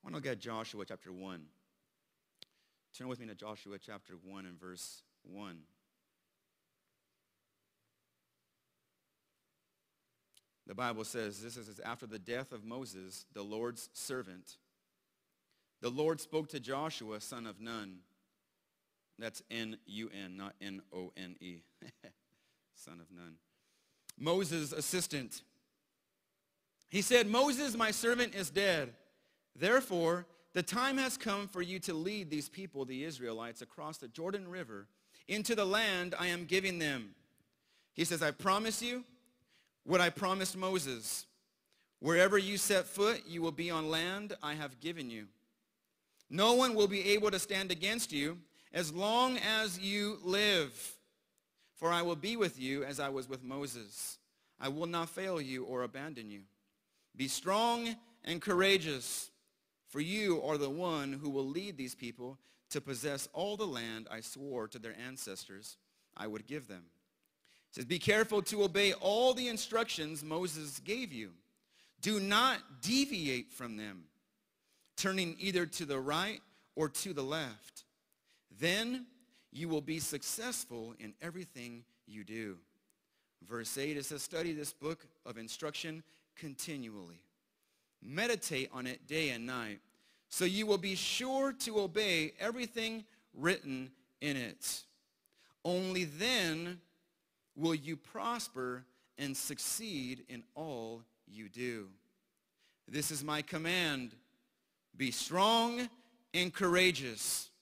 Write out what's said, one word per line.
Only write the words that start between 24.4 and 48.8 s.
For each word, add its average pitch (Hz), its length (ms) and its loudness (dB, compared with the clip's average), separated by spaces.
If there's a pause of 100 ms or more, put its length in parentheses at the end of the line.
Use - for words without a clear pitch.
assistant. 151 680 -4 (1500)
He 196 140 2
said, 240 260 6
"Moses, 254 480 4
my 226 140 4
servant, 233 440 2
is 196 160 -2
dead." 165 440 4 (600)
"Therefore, 175 720 4 (260)
the 180 100 4
time 254 360 2
has 262 180 2
come 202 320 0
for 185 140 -4
you 180 180 -4
to 180 140 -2
lead 180 360 -2
these 147 180 -2
people, 151 360 -6
the 131 200 -6
Israelites, 117 580 -6
across 151 360 -10
the 131 100 -12
Jordan 185 400 -4
River 113 400 -10 (400)
into 208 260 2
the 202 100 4
land 190 540 4
I 175 100 2
am 175 180 -2
giving 185 320 2
them." 131 360 0 (800)
He 165 100 2
says, 170 180 0
"I 151 80 4
promise 214 520 2
you 247 220 -2 (800)
what 180 160 6
I 175 100 8
promised 190 460 2
Moses. 147 720 -2 (720)
Wherever 180 380 8
you 196 220 4
set 185 280 4
foot, 208 400 2
you 170 160 -4
will 165 100 2
be 170 180 -2
on 160 180 0
land 185 540 0
I 147 120 -2
have 139 260 -8
given 151 300 -6
you. 107 180 -10 (1000)
No 208 260 6
one 254 200 6
will 208 140 8
be 196 220 2
able 208 200 6
to 185 80 0
stand 190 320 -2
against 196 420 0
you 156 280 0 (320)
as 160 200 0